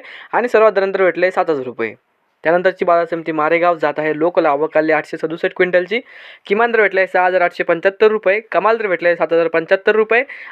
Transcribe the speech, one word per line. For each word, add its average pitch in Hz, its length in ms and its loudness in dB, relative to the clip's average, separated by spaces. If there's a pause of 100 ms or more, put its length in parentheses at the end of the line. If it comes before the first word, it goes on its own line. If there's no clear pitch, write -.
(320)
आणि 226 160 -2
सर्वात 220 240 4
दर 190 320 0
भेटला 175 220 2
आहे 185 60 0
सात 180 180 -2
हजार 135 160 -4
रुपये. 113 280 -6 (500)
त्यानंतरची 180 420 0
बाजार 170 200 2
समिती 165 260 -6
मारेगाव 165 460 0
जात 151 200 -2
आहे 151 200 -4
लोकल 165 280 0
आवक 151 320 0
आलेली 156 160 2
आठशे 151 240 -4
सदुसष्ट 165 380 -6
क्विंटलची. 180 440 0 (460)
किमान 226 260 0
दर 220 100 2
भेटला 190 200 0
आहे 185 60 0
सहा 185 180 0
हजार 185 160 0
आठशे 175 220 -2
पंच्याहत्तर 190 440 2
रुपये, 208 320 0 (120)
कमाल 202 260 0
दर 214 100 -4
भेटला 175 220 0
आहे 170 60 2
सात 165 180 -2
हजार 165 140 2
पंच्याहत्तर 190 480 0
रुपये 226 280 0 (280)